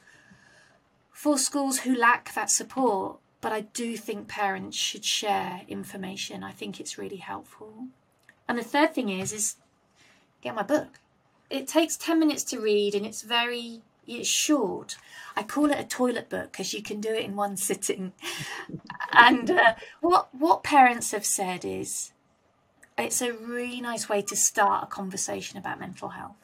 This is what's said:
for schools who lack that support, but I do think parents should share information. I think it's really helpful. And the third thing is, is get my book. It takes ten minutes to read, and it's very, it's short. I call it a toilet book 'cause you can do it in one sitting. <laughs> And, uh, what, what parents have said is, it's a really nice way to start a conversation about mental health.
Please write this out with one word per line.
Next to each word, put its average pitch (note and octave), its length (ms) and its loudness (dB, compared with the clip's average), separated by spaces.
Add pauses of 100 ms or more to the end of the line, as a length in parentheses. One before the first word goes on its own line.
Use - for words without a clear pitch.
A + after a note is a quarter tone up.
(1120)
for D4 280 2
schools C#4 420 0
who B3+ 160 2
lack A#3 380 4
that G#3+ 160 -2
support, G#3+ 680 2 (220)
but A#3 100 -4
I G#3+ 120 -2
do A#3 340 -6
think G#3+ 320 -8
parents G3 480 -2
should - 300 -4
share F#3+ 640 0
information. G3 760 -8
I G3 80 -10
think G3+ 280 -10
it's - 180 -10
really G3 180 -8
helpful. G#3+ 720 -12 (600)
And A#3+ 120 -2
the A#3 40 -4
third D4 320 4
thing B3 140 -2
is, F#3+ 240 -4
is G#3+ 240 -4 (840)
get B3 120 -6
my A3 80 -2
book. - 380 -2 (480)
It C4+ 180 -6
takes E4 300 4
ten E4 220 2
minutes D4+ 260 4
to B3 160 -6
read, G#3 340 4
and G3+ 120 0
it's - 160 -10
very, A#3 580 -2 (260)
it's A#3 220 -6
short. - 680 2 (380)
I G#3+ 80 -2
call C#4+ 280 2
it C#4+ 100 2
a - 40 -6
toilet B3 440 0
book - 240 -6
'cause G3 220 -6
you G#3 80 -6
can G#3 180 -6
do A3 80 -2
it A3 160 -2
in G3+ 120 -6
one G3+ 200 0
sitting. F#3+ 640 -2
<laughs> - 40 -16 (920)
And, A#3+ 380 8
uh, A#3+ 260 4 (240)
what, F4 340 2
what D4 300 2
parents B3 480 6
have G#3 120 -4
said F3+ 400 -2
is, F#3+ 480 -6 (880)
it's A#3 240 -2
a A#3+ 100 0
really A#3+ 480 -6
nice A#3+ 280 -6
way G#3 140 2
to G3+ 140 -6
start - 480 4
a - 40 -12
conversation G3 680 -6
about F#3 240 -8
mental F#3 300 -10
health. - 340 -14